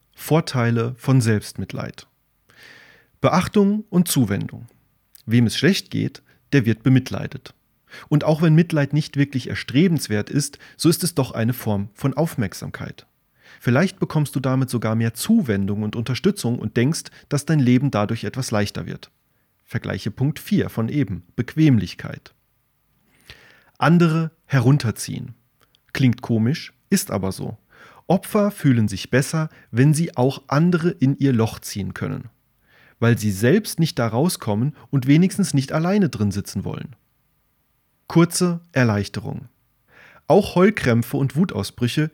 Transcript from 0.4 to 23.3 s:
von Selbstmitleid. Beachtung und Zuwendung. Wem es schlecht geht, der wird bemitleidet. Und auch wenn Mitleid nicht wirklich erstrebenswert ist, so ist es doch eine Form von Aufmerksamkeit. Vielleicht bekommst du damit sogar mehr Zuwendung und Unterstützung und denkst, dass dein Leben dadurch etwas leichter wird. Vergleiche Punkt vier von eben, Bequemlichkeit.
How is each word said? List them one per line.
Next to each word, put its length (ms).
von 240
Selbstmitleid. 840
Beachtung 640
und 180
Zuwendung. 600
Wem 220
es 100
schlecht 340
geht, 320
der 140
wird 160
bemitleidet. 720
Und 160
auch 180
wenn 120
Mitleid 380
nicht 240
wirklich 320
erstrebenswert 840
ist, 280
so 120
ist 160
es 100
doch 180
eine 200
Form 420
von 200
Aufmerksamkeit. 920
Vielleicht 380
bekommst 380
du 40
damit 300
sogar 260
mehr 180
Zuwendung 680
und 140
Unterstützung 640
und 180
denkst, 280
dass 180
dein 140
Leben 300
dadurch 340
etwas 260
leichter 360
wird. 240
Vergleiche 460
Punkt 280
vier 300
von 200
eben, 340
Bequemlichkeit. 960